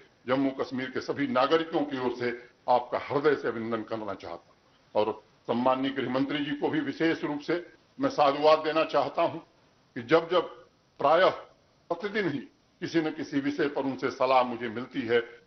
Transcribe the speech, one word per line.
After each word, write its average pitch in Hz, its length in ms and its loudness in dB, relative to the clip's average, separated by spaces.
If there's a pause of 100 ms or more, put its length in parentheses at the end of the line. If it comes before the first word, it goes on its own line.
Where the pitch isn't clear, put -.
(280)
जम्मू 135 260 2
कश्मीर 127 380 -6
के 110 100 -6
सभी 139 280 -4
नागरिकों 156 540 2
की 135 160 -6
ओर 123 160 -2
से 120 160 -2 (380)
आपका 123 360 2
हृदय 139 300 2
से 139 120 -4
अभिनंदन 113 360 -4
करना 107 300 -6
चाहता 85 400 -14 (420)
हूं। 107 60 4
और 107 200 -2 (260)
सम्माननीय 131 440 2
गृह 123 200 -4
मंत्री 139 340 0
जी 147 100 -4
को 160 140 0
भी 156 120 0
विशेष 151 420 -2
रूप 147 180 -4
से 175 240 -2 (340)
मैं 135 100 0
साधुवाद 147 500 4
देना 156 260 2
चाहता 143 380 0
हूं 160 160 -2
कि - 640 -18
जब 165 280 4
जब 175 180 2 (500)
प्रायः 160 300 6 (600)
प्रतिदिन 196 400 -2
ही 139 100 -4
किसी - 640 -6
न 147 100 -2
किसी 139 300 -4
विषय 143 260 0
पर 143 160 -2
उनसे 131 280 -4
सलाह 131 320 4
मुझे 120 260 -4
मिलती 127 340 -8
है 117 180 2 (260)